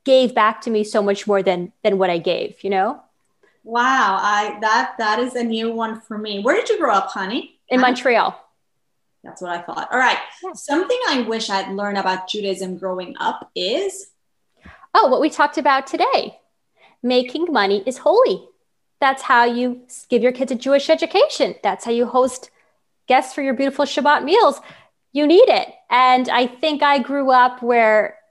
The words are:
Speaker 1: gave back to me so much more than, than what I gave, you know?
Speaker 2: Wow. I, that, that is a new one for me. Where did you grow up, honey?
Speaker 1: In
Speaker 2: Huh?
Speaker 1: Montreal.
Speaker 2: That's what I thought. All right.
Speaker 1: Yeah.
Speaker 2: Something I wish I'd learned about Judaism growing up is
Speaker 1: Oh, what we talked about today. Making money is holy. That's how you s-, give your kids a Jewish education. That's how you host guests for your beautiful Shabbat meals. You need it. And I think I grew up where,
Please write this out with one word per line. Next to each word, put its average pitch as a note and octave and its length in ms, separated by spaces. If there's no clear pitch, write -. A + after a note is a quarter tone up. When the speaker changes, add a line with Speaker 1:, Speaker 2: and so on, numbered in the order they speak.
Speaker 1:
gave C4 320
back A3 260
to - 80
me G#3+ 140
so G#3+ 180
much G3+ 240
more G3 160
than, F3+ 300
than G3 160
what F#3 120
I F3 100
gave, - 440
you G3 60
know? G3+ 320
Speaker 2:
Wow. A#3 580
I, G#3 400
that, A3+ 380
that A3 200
is B3 160
a A#3+ 80
new A3+ 280
one A3 300
for G#3+ 160
me. G#3 240
Where C4+ 140
did B4 140
you G#4+ 80
grow C4 160
up, G3 140
honey? G#3+ 520
Speaker 1:
In B3+ 100
Speaker 2:
Huh? B3+ 80
Speaker 1:
Montreal. B3 520
Speaker 2:
That's - 180
what F3 100
I E3+ 100
thought. - 280
All B3 80
right. A#3+ 200
Speaker 1:
Yeah. F#4 100
Speaker 2:
Something F4 440
I C#4 140
wish A3 280
I'd G3 220
learned G3+ 260
about F#3 300
Judaism F#3+ 500
growing F3+ 420
up - 360
is C4+ 520
Speaker 1:
Oh, G#4+ 120
what B3 140
we D4+ 100
talked D4 260
about C4+ 300
today. - 500
Making B3+ 500
money G3+ 360
is B3 100
holy. F4 480
That's C4+ 220
how A#3+ 220
you B3 420
s-, - 200
give A#3+ 140
your B3 100
kids B3+ 200
a B3+ 40
Jewish C#4 340
education. D#4+ 720
That's G3 200
how A#3 80
you A#3+ 140
host B3+ 460
guests C4 260
for D4+ 80
your C4+ 140
beautiful C#4 300
Shabbat D4 380
meals. E4 360
You D4 140
need F4+ 240
it. A3+ 200
And B3+ 400
I B3 160
think D4 380
I C#4+ 160
grew C4+ 320
up B3 320
where, A3+ 560